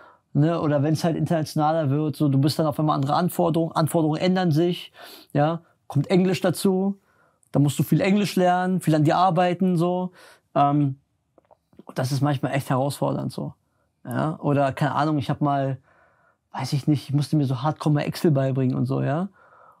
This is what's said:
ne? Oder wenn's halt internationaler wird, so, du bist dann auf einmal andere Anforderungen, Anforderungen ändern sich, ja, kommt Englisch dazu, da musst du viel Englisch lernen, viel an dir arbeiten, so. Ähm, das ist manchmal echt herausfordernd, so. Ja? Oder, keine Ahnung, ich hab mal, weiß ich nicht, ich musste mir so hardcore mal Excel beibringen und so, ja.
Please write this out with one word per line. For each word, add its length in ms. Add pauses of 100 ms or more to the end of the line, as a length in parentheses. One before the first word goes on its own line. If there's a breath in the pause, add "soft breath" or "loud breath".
(340 loud breath)
ne? 280
Oder 220
wenn's 200
halt 140
internationaler 720
wird, 260
so, 140
du 100
bist 200
dann 80
auf 120
einmal 160
andere 200
Anforderungen, 580
Anforderungen 480
ändern 300
sich, 400 (420 loud breath)
ja, 280 (260 soft breath)
kommt 240
Englisch 300
dazu, 580 (520 soft breath)
da 80
musst 200
du 40
viel 180
Englisch 340
lernen, 460
viel 140
an 80
dir 140
arbeiten, 580
so. 360 (420 loud breath)
Ähm, 460 (960)
das 160
ist 100
manchmal 320
echt 160
herausfordernd, 600
so. 220 (520)
Ja? 340
Oder, 320
keine 220
Ahnung, 240
ich 140
hab 100
mal, 360 (760 soft breath)
weiß 220
ich 140
nicht, 220
ich 60
musste 200
mir 100
so 180
hardcore 300
mal 80
Excel 300
beibringen 460
und 80
so, 160
ja. 280 (520 soft breath)